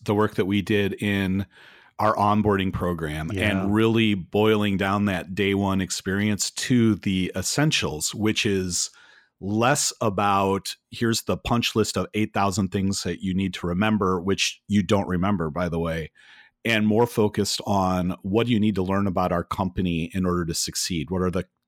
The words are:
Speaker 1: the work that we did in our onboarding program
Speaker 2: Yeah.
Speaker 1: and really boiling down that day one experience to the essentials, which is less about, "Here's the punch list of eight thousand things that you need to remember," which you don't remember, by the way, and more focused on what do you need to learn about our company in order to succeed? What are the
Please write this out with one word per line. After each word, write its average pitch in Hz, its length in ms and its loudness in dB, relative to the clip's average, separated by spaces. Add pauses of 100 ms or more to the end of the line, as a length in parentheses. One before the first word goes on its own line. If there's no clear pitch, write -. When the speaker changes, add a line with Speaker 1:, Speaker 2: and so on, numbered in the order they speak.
Speaker 1:
the 110 100 0
work 104 200 2
that 104 100 0
we 101 160 2
did 101 340 0
in 98 520 0 (520)
our 107 180 2
onboarding 101 560 2
program 80 600 -4
Speaker 2:
Yeah. 98 160 0
Speaker 1:
and 98 260 0
really 110 400 4
boiling 104 640 2
down 98 300 0
that 90 280 -4
day 98 200 0
one 98 260 0
experience 98 720 -2
to 113 460 2
the 92 380 -2
essentials, 92 800 -2
which 107 300 0
is 92 460 -2 (500)
less 113 600 0
about, 98 720 0 (160)
"Here's 113 320 0
the 92 140 -2
punch - 380 -2
list 107 220 0
of 92 180 -2
eight 107 200 -2
thousand 98 340 0
things 98 360 -2
that 90 180 -6
you 92 120 -2
need 95 200 -2
to - 120 -6
remember," 95 540 0
which 95 480 -2
you 101 140 2
don't 98 260 2
remember, 90 400 0
by 85 200 -2
the 82 100 -4
way, 82 320 -4 (540)
and 110 220 2
more 110 200 4
focused 104 600 0
on 92 560 0
what 110 240 0
do 123 60 0
you 107 80 2
need 107 140 2
to 95 80 -2
learn 98 240 0
about 90 260 0
our 87 120 -2
company 87 680 -2
in 92 140 -2
order 87 180 0
to 80 100 -4
succeed? - 560 -6
What 92 120 -2
are 92 80 0
the 87 160 -4 (220)